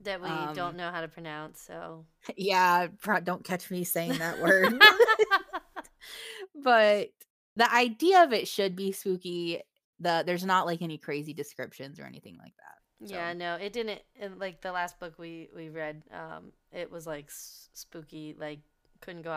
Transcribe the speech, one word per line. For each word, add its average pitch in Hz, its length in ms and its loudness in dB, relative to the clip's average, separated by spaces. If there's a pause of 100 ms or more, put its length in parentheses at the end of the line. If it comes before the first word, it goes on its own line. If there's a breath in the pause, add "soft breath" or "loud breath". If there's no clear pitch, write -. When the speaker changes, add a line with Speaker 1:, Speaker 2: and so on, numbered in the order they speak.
Speaker 1:
That 190 200 -8
we - 20 -16
Speaker 2:
Um, 160 240 -6
Speaker 1:
don't 175 300 -8
know 175 140 -8
how 175 100 -8
to 160 60 -8
pronounce, 156 520 -14
so. 165 460 -16 (180)
Speaker 2:
<laughs> - 140 -14
Yeah, 185 500 2 (120)
pro-, 196 220 0
don't 180 220 -6
catch 180 280 -6
me 180 120 -4
saying 170 360 -4
that 165 200 -4
word. 233 400 4
<laughs> - 0 -
Speaker 1:
<laughs> 392 40 10 (1700 loud breath)
Speaker 2:
But 220 540 6 (460)
the 233 180 4
idea 254 500 6
of 269 100 2
it 185 140 0
should 196 280 -2
be 196 160 -4
spooky. 175 720 -6 (380)
The, 165 260 0
there's 180 200 -2
not, 190 200 2
like, 170 160 -4
any 160 160 -8
crazy 147 360 -8
descriptions 139 640 -12
or 139 60 -16
anything 127 320 -20
like - 200 -20
that, - 200 -20 (220)
Speaker 1:
Yeah, 208 100 -20
Speaker 2:
so. 175 240 -8
Speaker 1:
no, 175 220 -6
it 196 180 -10
didn't, 220 280 -8 (140)
in, 196 240 -14
like, 185 220 -12
the 185 100 -10
last 175 280 -6
book 170 200 -16
we, 165 360 -16
we 160 140 -14
read, 156 420 -10
um, 165 400 -16 (200)
it - 180 -12
was, 165 160 -16
like, 147 220 -12
s-, - 460 -20
spooky, 156 640 -18
like, 151 220 -12 (420)
couldn't 175 200 -16
go 160 160 -12